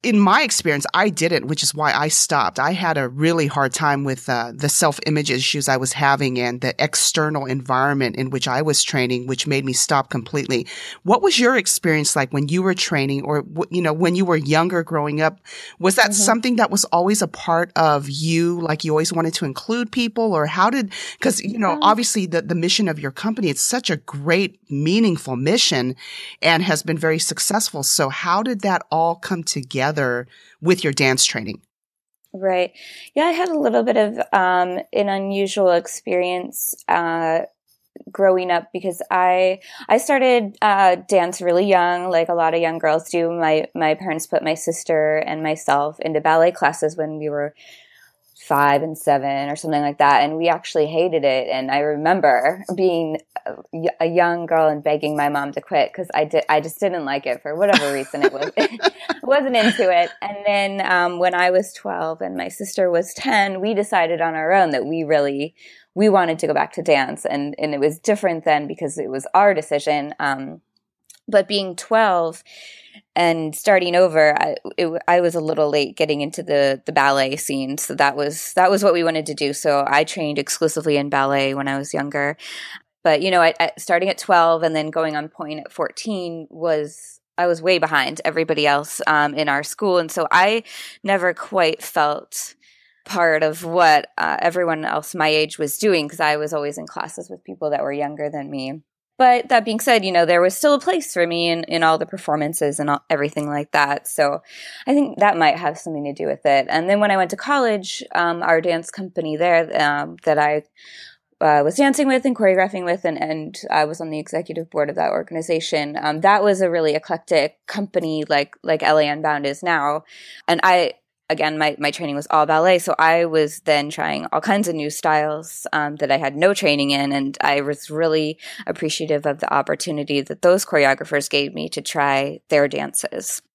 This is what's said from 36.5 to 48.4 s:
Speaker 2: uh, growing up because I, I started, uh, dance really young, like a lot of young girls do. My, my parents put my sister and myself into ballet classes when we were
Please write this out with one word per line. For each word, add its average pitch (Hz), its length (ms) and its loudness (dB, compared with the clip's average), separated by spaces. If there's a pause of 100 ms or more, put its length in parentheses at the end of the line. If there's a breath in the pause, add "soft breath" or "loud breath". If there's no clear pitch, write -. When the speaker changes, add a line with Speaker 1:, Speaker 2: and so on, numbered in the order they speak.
Speaker 2:
uh, 165 520 0 (680)
growing 185 400 2
up 170 220 0
because 180 380 -6
I, 185 500 2 (300 loud breath)
I 220 80 6
started, 254 640 2
uh, 196 340 6
dance 180 460 0
really 175 240 2
young, 180 420 2
like 165 220 2
a 170 40 0
lot 165 200 2
of 170 80 0
young 165 160 0
girls 160 320 0
do. 170 220 0
My, 156 420 2
my 156 180 0
parents 160 340 -4
put - 160 0
my 160 120 -2
sister 156 640 0
and 156 240 -4
myself 156 580 -2
into 156 220 -2
ballet 165 300 4
classes 156 440 -2
when 156 220 -6
we 151 100 -6
were 147 260 -6 (840 loud breath)